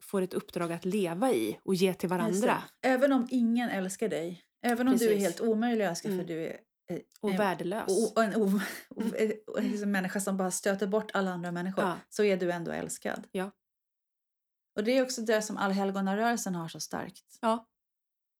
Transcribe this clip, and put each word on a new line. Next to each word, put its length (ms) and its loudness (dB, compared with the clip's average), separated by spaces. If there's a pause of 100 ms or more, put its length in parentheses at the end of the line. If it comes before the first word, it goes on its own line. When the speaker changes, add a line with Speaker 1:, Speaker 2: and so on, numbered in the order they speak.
Speaker 1:
får 220 -2
ett 120 -4
uppdrag 380 -4
att 120 -6
leva 480 0
i 320 0
och 100 2
ge 40 4
till 160 4
Speaker 2:
Just 60 -14
det. 80 0
Speaker 1:
varandra. 540 2 (200)
Speaker 2:
Även 300 4
om 180 2
ingen 380 2
älskar 400 -2
dig, 340 -4 (200)
även 260 2
om 80 6
du 80 4
är 40 6
Speaker 1:
Precis. 160 4
Speaker 2:
helt 160 -2
omöjlig 440 2
att 60 2
älska, 180 -6
Speaker 1:
Mm. 120 -2
Speaker 2:
för 140 -4
du 120 -4
är, 140 -10 (300)
eh, 80 -4 (220)
Speaker 1:
Och 100 -2
Speaker 2:
en 60 2
Speaker 1:
värdelös. 520 0 (280)
Speaker 2:
o-, 40 6
en 220 2
o-, 180 4 (160)
<laughs> 140 -18
o-, 120 -8
Speaker 1:
Mm. 300 0 (140)
Speaker 2:
o-, 140 -4
liksom 320 -2
människa 280 -2
som 160 0
bara 140 0
stöter 360 0
bort 280 0
alla 180 0
andra 200 -6
människor, 320 -2
Speaker 1:
Ja. 120 0 (120)
Speaker 2:
så 160 0
är 120 4
du 160 0
ändå 180 -4
älskad. 600 -6
Speaker 1:
Ja. 180 -4 (1300)
Speaker 2:
Och 80 0
det 140 4
är 40 6
också 200 -4
det 200 2
som 140 -6
allhelgonarörelsen 960 0
har 140 -6
så 120 -12
starkt. 600 -10
Speaker 1:
Ja. 260 0 (720)